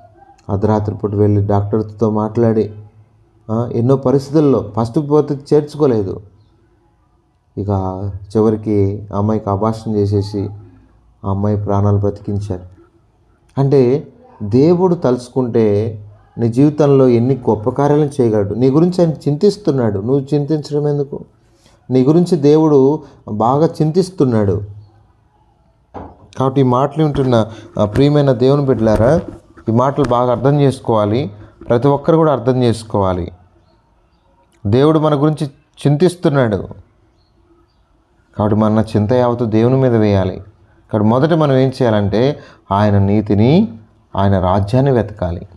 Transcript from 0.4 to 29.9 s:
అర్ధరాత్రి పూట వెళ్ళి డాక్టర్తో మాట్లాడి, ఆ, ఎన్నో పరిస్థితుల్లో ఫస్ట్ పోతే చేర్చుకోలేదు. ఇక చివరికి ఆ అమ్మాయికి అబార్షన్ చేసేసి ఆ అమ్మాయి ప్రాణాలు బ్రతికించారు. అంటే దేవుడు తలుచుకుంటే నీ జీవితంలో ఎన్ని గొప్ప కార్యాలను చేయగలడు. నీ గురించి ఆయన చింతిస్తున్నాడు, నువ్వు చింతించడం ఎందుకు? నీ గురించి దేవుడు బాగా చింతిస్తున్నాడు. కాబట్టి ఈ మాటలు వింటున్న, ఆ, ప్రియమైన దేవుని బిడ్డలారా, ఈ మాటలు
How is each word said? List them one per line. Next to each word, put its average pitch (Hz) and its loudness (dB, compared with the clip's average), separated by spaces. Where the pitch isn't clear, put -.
అర్ధరాత్రి 104 0
పూట 104 -6
వెళ్ళి 104 2
డాక్టర్తో 104 -2
మాట్లాడి, 107 -2
ఆ, 117 -4
ఎన్నో 123 2
పరిస్థితుల్లో 139 0
ఫస్ట్ 120 -2
పోతే 147 0
చేర్చుకోలేదు. 139 -2
ఇక 98 -6
చివరికి 104 0
ఆ 98 -4
అమ్మాయికి 104 -2
అబార్షన్ 110 -2
చేసేసి 101 -2
ఆ 101 -6
అమ్మాయి 101 -2
ప్రాణాలు 101 0
బ్రతికించారు. 101 -6
అంటే 139 2
దేవుడు 165 2
తలుచుకుంటే 117 -2
నీ 113 0
జీవితంలో 139 4
ఎన్ని 120 2
గొప్ప 113 -2
కార్యాలను 147 0
చేయగలడు. 107 0
నీ 127 0
గురించి 175 2
ఆయన 156 -2
చింతిస్తున్నాడు, 143 0
నువ్వు 127 0
చింతించడం 147 -2
ఎందుకు? 143 -6
నీ 127 4
గురించి 170 2
దేవుడు 147 4
బాగా 127 2
చింతిస్తున్నాడు. 151 0
కాబట్టి 135 0
ఈ 135 4
మాటలు 139 0
వింటున్న, 131 0
ఆ, 104 2
ప్రియమైన 139 2
దేవుని 135 2
బిడ్డలారా, 110 2
ఈ 110 -2
మాటలు 131 0